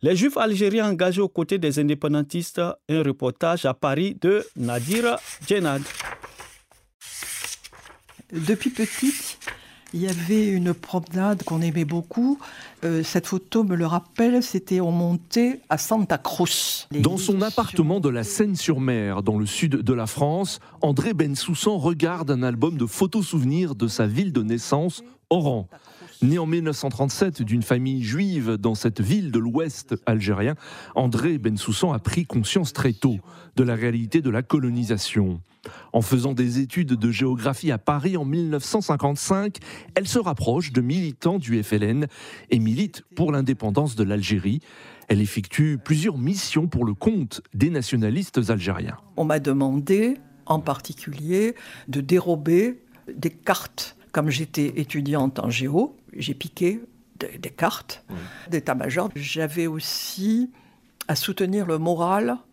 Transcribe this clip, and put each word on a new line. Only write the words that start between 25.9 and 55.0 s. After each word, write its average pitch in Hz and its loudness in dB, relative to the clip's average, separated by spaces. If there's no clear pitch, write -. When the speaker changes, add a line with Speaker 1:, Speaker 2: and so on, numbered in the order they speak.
Speaker 3:
Né 143 4
en 165 -2
mille 165 0
neuf 151 0
cent 139 -2
trente-sept 139 0
d'une 113 0
famille 127 0
juive 139 0
dans 110 2
cette 107 -2
ville 156 2
de 117 2
l'ouest 131 -2
algérien, 107 2
André 131 2
Bensoussan 110 0
a 117 0
pris - 0
conscience 131 0
très 127 0
tôt 113 0
de 131 6
la 120 2
réalité 117 0
de 135 0
la 113 0
colonisation. 113 0
En 117 2
faisant 131 2
des 123 0
études 135 0
de 117 2
géographie 131 0
à 117 0
Paris 147 0
en 156 -2
mille 160 0
neuf 147 -2
cent - 0
cinquante-cinq, 185 0
elle 185 2
se - 2
rapproche 156 0
de 127 2
militants 165 0
du 117 0
F 101 -2
L 107 2
N 127 0
et 127 4
milite 120 0
pour 160 2
l'indépendance 135 0
de 110 2
l'Algérie. 101 0
Elle 104 4
effectue 135 0
plusieurs 156 0
missions 160 0
pour 120 0
le 104 0
compte 180 0
des 131 4
nationalistes 123 0
algériens. 92 -2
Speaker 2:
On 165 0
m'a 151 2
demandé, 143 2
en 156 2
particulier, 156 -2
de 139 -2
dérober 175 2
des 165 -4
cartes. - -6
Comme 151 2
j'étais 147 -2
étudiante 143 -2